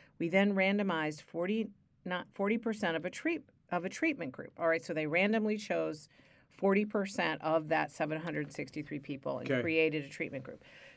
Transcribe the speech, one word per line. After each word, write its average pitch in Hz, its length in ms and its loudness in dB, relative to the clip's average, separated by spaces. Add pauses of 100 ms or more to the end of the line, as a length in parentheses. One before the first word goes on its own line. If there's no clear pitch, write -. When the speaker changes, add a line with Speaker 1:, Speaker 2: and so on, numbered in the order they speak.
(180)
Speaker 1:
we 165 120 0
then 196 260 6
randomized 190 640 2
forty, 208 460 -2 (380)
not 180 280 -4
forty 208 240 2
percent 214 400 -2
of 160 80 -4
a 180 60 -6
treat-, - 320 -4 (280)
of 175 140 0
a 190 40 -4
treatment 180 420 -2
group. - 280 -12
All 170 80 2
right, 165 160 2
so 175 120 -4
they 156 100 0
randomly 214 520 2
chose 160 500 -4 (420)
forty 196 360 2
percent 196 580 0
of 156 260 2
that 151 220 2
seven 156 300 -2
hundred 151 300 -4
sixty-three 147 480 -6
people 139 380 -6
and 131 140 -2
Speaker 2:
Okay. 127 100 2
Speaker 1:
created 160 440 2
a 131 40 -14
treatment - 340 -8
group. - 200 -14 (340)